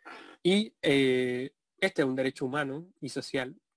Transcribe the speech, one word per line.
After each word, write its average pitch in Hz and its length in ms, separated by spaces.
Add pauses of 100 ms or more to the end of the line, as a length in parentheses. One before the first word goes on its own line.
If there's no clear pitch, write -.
(440)
Y, 208 380
eh, 127 720 (280)
este 185 220
es 139 60
un 131 80
derecho 131 300
humano 143 400 (140)
y 147 100
social 127 460 (220)